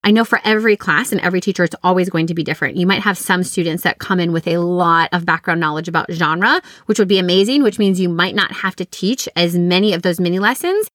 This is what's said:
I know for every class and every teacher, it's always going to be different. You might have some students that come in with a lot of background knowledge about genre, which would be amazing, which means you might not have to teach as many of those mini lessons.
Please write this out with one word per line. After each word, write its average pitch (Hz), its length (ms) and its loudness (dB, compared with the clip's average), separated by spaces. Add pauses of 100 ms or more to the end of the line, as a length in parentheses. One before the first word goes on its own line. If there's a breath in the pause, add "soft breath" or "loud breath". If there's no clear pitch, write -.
I 202 60 2
know 220 140 4
for 226 180 -2
every 214 340 2
class 180 360 -2
and 196 80 -2
every 180 200 0
teacher, 185 220 -2
it's 170 220 0
always 180 260 2
going 165 160 0
to 170 80 -4
be 165 80 -2
different. 147 340 -4
You 180 120 2
might 202 140 0
have 202 140 0
some 180 280 -2
students 170 400 -4
that - 160 -2
come 185 180 -2
in 175 140 0
with 165 160 -2
a 170 100 0
lot 170 540 2
of 170 120 -2
background 170 360 0
knowledge 156 260 -4
about 165 240 -4
genre, 175 500 0 (260 loud breath)
which 208 120 0
would 202 80 4
be 190 140 2
amazing, 196 420 2
which 214 160 0
means 190 220 2
you 180 80 2
might 175 260 -2
not 196 160 0
have 185 260 -6
to 180 80 -6
teach - 520 -4
as 170 200 0
many 180 360 2
of 170 100 -4
those 175 160 0
mini 180 220 0
lessons. 349 540 -2